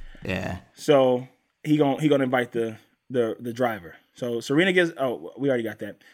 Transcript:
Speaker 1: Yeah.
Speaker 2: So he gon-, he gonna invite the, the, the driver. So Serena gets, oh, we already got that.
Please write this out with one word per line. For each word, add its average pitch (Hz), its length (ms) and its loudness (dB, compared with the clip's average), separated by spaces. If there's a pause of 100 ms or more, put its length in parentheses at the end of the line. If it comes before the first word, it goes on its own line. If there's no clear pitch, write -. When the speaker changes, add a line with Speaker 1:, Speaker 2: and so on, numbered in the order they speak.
(240)
Speaker 1:
Yeah. 92 340 -6 (160)
Speaker 2:
So 131 520 2 (380)
he 151 140 2
gon-, 139 220 2
he 156 80 2
gonna 139 160 4
invite 127 280 0
the, 113 240 -4 (340)
the, 120 300 -2
the 120 120 -8
driver. 110 440 -4 (180)
So 120 260 -6
Serena 175 320 2
gets, 175 260 4
oh, 87 400 -4
we 139 100 0
already 123 160 2
got 104 160 -8
that. 101 160 -10 (180)